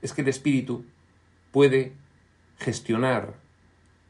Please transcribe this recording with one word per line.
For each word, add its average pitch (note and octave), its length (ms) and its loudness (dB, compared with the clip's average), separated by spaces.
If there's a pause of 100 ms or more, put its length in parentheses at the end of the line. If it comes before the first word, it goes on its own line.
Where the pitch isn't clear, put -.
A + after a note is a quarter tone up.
es - 100 -8
que - 80 -6
el C3 60 0
espíritu C3 580 -2 (640)
puede C3+ 420 4 (640)
gestionar A2+ 760 -2 (760)